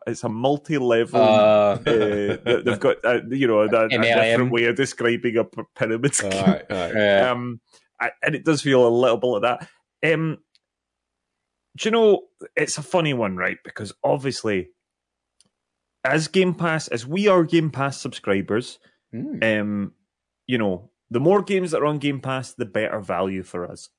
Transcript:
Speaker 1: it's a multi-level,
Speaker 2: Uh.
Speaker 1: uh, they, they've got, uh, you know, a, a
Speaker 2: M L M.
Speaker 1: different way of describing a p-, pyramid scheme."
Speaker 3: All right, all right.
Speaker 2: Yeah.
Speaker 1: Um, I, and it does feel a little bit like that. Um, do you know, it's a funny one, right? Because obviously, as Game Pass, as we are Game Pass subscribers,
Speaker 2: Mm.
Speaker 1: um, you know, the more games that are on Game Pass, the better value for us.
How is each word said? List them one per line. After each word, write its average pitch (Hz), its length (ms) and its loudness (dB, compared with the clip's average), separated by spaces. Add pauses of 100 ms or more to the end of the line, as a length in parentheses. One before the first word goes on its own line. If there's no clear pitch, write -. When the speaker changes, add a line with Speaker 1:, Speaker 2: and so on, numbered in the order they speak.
Speaker 1:
it's 113 180 -8
a 117 40 -2
multi-level, 120 920 0
Speaker 2:
Uh. 110 40 6
Speaker 1:
uh, 107 600 6
they, 107 800 0
they've 113 160 -2
got, 131 240 2
uh, 117 240 2
you 135 180 -2
know, 110 140 4
a, 107 60 2
a 113 260 2
Speaker 2:
M 117 120 0
L 113 160 2
M. 113 100 4
Speaker 1:
different 123 220 2
way 117 120 2
of 120 120 0
describing 120 600 -2
a - 80 2
p-, - 180 -14 (120)
pyramid 117 400 -2
scheme." 98 180 -4
Speaker 3:
All 95 140 0
right, - 240 2
all 101 60 -4
right. 85 180 -4
Speaker 2:
Yeah. 104 360 4
Speaker 1:
Um, 123 300 -6 (400)
I, 117 100 -4 (120)
and 156 120 -2
it 127 100 -6
does 156 180 0
feel 131 240 4
a - 20 6
little 117 300 4
bit 123 80 -2
like 107 160 -2
that. - 720 -4
Um, 160 240 -4 (1400)
do - 120 -2
you - 40 0
know, 220 300 4 (340)
it's 151 220 -2
a 151 40 -8
funny 156 320 0
one, 101 220 -2
right? 92 280 -2
Because - 280 -12 (100)
obviously, 127 680 -2 (1300)
as 151 240 0
Game 185 260 2
Pass, 160 340 -4
as 117 180 -6
we 196 220 0
are 180 160 4
Game 160 260 0
Pass 135 300 -6
subscribers, 101 800 -4 (360)
Speaker 2:
Mm. 113 460 -2
Speaker 1:
um, 104 320 -4 (540)
you 127 120 -2
know, 98 320 -4 (200)
the 117 100 -2
more 190 220 4
games 185 280 -2
that 156 100 -2
are 147 60 0
on 151 120 -2
Game 139 220 -4
Pass, 131 320 -6
the 120 140 -8
better 107 340 -4
value 95 420 -4
for 87 280 -10
us. - 180 -18 (100)